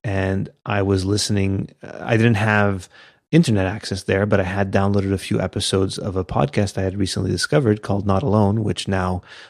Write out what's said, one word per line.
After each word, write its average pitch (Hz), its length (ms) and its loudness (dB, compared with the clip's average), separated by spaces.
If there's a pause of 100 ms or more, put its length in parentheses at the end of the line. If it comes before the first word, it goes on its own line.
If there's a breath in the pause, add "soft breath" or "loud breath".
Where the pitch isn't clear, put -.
and 95 460 -2 (160)
I 101 180 -2
was 95 220 2
listening. 98 640 0 (120)
Uh, - 180 -14
I 117 160 0
didn't 113 200 4
have 101 520 2 (420 soft breath)
internet 117 360 4
access 95 380 -6
there, 98 220 0
but 104 140 2
I 92 40 0
had 95 280 -2
downloaded 98 400 2
a 95 60 0
few 110 220 -2
episodes 95 580 -2
of 95 160 -6
a 92 100 -2
podcast 110 540 -2
I 98 40 -2
had 95 140 -2
recently 98 360 -2
discovered 107 500 0
called 101 240 -2
Not 95 160 2
Alone, 107 400 2
which 127 240 -4
now 92 360 -2 (280 loud breath)